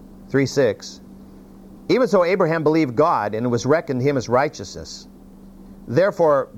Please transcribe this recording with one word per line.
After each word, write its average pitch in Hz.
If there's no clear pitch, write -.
three, 135
six. -
"Even 226
so 180
Abraham 165
believed 151
God, 127
and 110
it 123
was 120
reckoned 143
him 139
as 113
righteousness. 113
Therefore 151